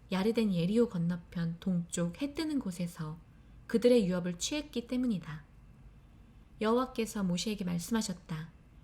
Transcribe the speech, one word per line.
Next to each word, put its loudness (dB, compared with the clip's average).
야르덴 2
예리오 4
건너편 -2
동쪽 -2
해 -2
뜨는 0
곳에서 -6
그들의 6
유업을 0
취했기 -4
때문이다." -2
여호와께서 0
모세에게 -2
말씀하셨다. -4